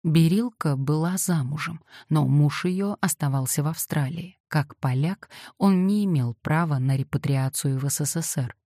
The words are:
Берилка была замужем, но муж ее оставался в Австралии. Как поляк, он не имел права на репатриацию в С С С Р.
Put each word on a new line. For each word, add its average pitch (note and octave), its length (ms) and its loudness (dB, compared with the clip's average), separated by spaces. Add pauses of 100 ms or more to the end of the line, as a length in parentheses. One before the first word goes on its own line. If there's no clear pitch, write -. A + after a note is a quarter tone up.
Берилка E3 720 2
была D#3 420 0
замужем, D3+ 640 -2 (260)
но D3+ 180 4
муж C#3+ 380 2
ее F#3+ 360 -2
оставался C#3 640 -2
в - 20 0
Австралии. D#3+ 800 -4
Как - 300 -2
поляк, C#3 520 -2 (300)
он F#3+ 300 4
не G#3 160 2
имел B2+ 360 0
права D#3 380 0
на C3+ 180 0
репатриацию C3+ 840 -2
в C#3 120 -2
С D3 140 -2
С E3 180 -4
С - 160 -6
Р. B2 280 -4